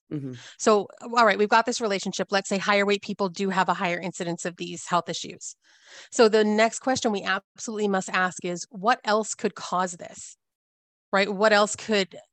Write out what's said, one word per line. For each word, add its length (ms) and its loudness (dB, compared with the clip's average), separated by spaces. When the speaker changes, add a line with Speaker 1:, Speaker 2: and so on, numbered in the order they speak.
Speaker 1:
Mm-hmm. 200 -8
Speaker 2:
So, 280 2
all 240 2
right, 140 4
we've 100 0
got 160 4
this 160 -6
relationship. 480 -4
Let's 200 -2
say 100 0
higher 260 2
weight 160 0
people 280 -4
do 200 -4
have 200 2
a 40 2
higher 260 -4
incidence 460 -8
of 120 -8
these 280 -12
health 240 -2
issues. 460 -12
So 180 6
the 140 6
next 360 2
question 320 0
we 120 -4
absolutely 640 -4
must 220 -2
ask 360 -2
is, 240 -6
what 340 0
else 300 0
could 220 -4
cause 380 -4
this? 440 -18
Right? 220 2
What 200 4
else 220 4
could 400 -2